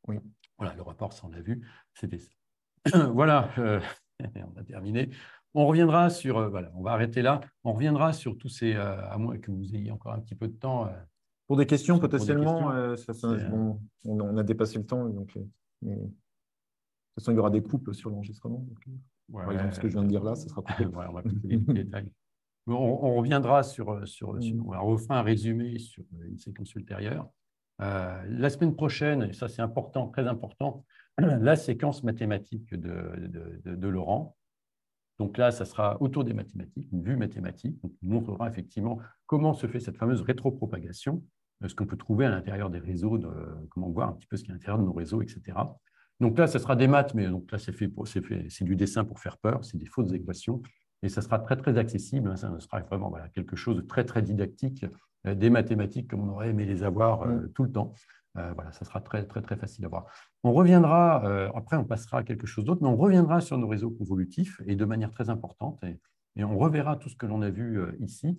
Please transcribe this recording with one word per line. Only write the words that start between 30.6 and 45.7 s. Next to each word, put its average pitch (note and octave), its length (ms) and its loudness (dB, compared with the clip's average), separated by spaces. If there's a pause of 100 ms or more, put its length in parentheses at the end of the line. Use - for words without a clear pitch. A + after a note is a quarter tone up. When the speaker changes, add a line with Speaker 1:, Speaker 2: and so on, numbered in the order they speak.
Speaker 2:
<clears throat> - 180 -14
la C#3+ 360 6
séquence C#3+ 480 -2
mathématique A2 720 -4
de, F2 540 -8
de, E2 380 -12
de, F2+ 100 -8
de F#2 120 -4
Laurent. G2 480 -2 (840)
Donc G2+ 180 -4
là, B2 140 6
ça G#2+ 140 -4
sera G#2 360 -2
autour C#3 220 0
des A#2 100 -2
mathématiques, - 580 -8
une F2+ 120 -4
vue B2 140 -2
mathématique. F#2 640 -6
Donc, F2+ 100 -10 (100)
il F2+ 80 -6
montrera A2+ 400 -2
effectivement A2 500 -6 (260)
comment D#3 280 2
se - 140 -4
fait A#2 120 -4
cette A#2 180 -10
fameuse A#2 240 2
rétropropagation, B2+ 1040 -4 (400)
euh, G2 40 -4
ce - 80 -8
qu'on G#2+ 100 -2
peut G#2 120 -6
trouver A2 280 2
à B2+ 40 4
l'intérieur G2 400 -4
des F2 100 -6
réseaux, F#2 380 -2
de, E2 120 -4 (400)
comment F2+ 200 -6
voir E2 200 -2
un - 40 -6
petit - 140 -16
peu - 100 -6
ce - 60 -6
qu'il - 60 -18
y - 20 -8
a F#2 40 -8
à - 20 -12
l'intérieur G#2 220 -2
de G2+ 60 4
nos F#2 80 -2
réseaux, E2+ 280 -2
et - 60 -4
cetera. - 500 -8 (440)